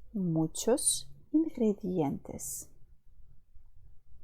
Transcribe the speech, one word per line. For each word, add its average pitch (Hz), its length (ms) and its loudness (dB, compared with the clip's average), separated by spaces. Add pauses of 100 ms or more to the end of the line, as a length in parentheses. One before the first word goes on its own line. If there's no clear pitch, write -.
(140)
muchos 175 960 2 (220)
ingredientes. 202 1400 2 (1500)